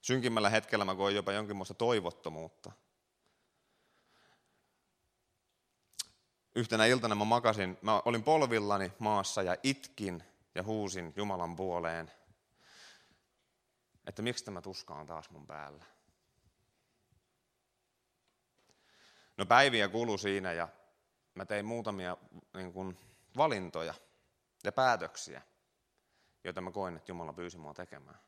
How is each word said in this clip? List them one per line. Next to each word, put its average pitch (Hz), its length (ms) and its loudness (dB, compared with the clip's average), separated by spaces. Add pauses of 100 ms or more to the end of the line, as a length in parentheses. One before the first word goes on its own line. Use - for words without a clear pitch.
Synkimmällä 117 480 2
hetkellä 110 360 2
mä 95 100 -2
koin 98 200 4
jopa 101 160 0
jonkinmoista 101 420 -4
toivottomuutta. 87 960 -2 (3750)
Yhtenä 110 300 4
iltana 117 300 6
mä 104 100 2
makasin, 107 560 2
mä 104 240 2
olin 117 180 0
polvillani 110 760 2
maassa 104 440 0
ja 90 200 2
itkin 104 600 -4 (320)
ja 90 80 -6
huusin 95 520 -6
Jumalan 92 400 -4
puoleen, 82 560 -4 (1900)
että 98 160 -10
miksi 120 240 -4
tämä 92 160 -10
tuska 95 320 -14
on 76 140 -14
taas 82 220 -12
mun 76 180 -20
päällä. 73 380 -16 (3500)
No 98 80 0
päiviä 117 420 8
kului 107 320 0
siinä 95 340 0
ja 85 140 -2 (680)
mä 95 100 -8
tein 104 200 -4
muutamia, 101 520 -6 (360)
niin 92 200 -12
kun, 95 240 -10 (400)
valintoja 92 560 -2 (720)
ja 101 80 -2
päätöksiä, 90 680 0 (1000)
joita 90 180 -8
mä 92 100 -8
koin, 90 260 -6
että 85 140 -14
Jumala 82 220 -10
pyysi 87 240 -10
mua 76 160 -16
tekemään. 73 540 -18